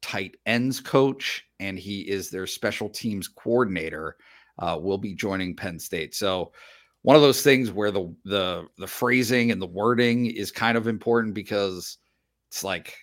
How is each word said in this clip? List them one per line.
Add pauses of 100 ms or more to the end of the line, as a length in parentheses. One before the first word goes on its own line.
tight
ends
coach, (160)
and
he
is
their
special
teams
coordinator, (420)
uh,
will
be
joining
Penn
State.
So (500)
one
of
those
things
where
the,
the, (100)
the
phrasing
and
the
wording
is
kind
of
important
because (540)
it's
like